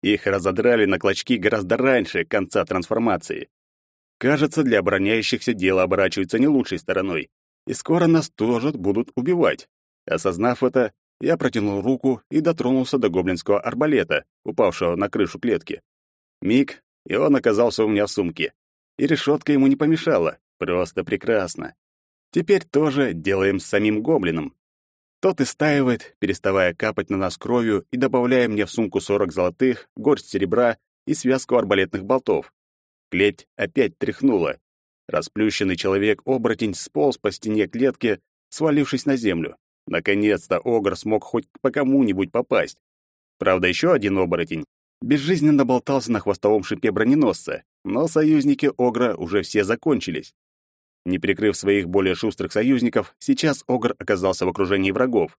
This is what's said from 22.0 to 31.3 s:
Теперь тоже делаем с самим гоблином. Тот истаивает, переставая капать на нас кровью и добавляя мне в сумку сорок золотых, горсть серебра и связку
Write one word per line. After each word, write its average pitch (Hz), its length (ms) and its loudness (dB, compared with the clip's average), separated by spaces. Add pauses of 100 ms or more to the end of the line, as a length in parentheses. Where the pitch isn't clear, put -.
Теперь 180 340 0
тоже 139 480 0
делаем 95 460 0
с - 80 -8
самим 107 360 0
гоблином. 87 520 -2 (680)
Тот 185 200 0
истаивает, 139 800 0
переставая 95 560 0
капать 101 360 -4
на 101 60 -2
нас 95 220 -4
кровью 113 520 -2
и 127 60 -6
добавляя 123 520 2
мне 104 180 -2
в - 40 -12
сумку 101 300 -2
сорок 98 320 0
золотых, 92 640 -2
горсть 139 320 0
серебра 110 480 0 (300)
и 156 80 -2
связку 127 420 0